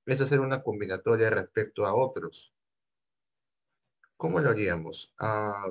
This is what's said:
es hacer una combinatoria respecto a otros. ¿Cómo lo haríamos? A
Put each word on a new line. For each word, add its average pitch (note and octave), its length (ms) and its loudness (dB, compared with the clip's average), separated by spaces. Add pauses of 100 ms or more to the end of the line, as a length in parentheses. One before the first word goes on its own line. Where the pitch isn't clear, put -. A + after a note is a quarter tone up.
es C3 140 0
hacer C3+ 180 4
una C3 240 0
combinatoria G#2 640 0
respecto G#2 560 -2
a G2 80 0
otros. A#2+ 580 -2 (1700)
¿Cómo E3 220 -2
lo C#3+ 100 4
haríamos? F2 680 -2
A G#2 540 -2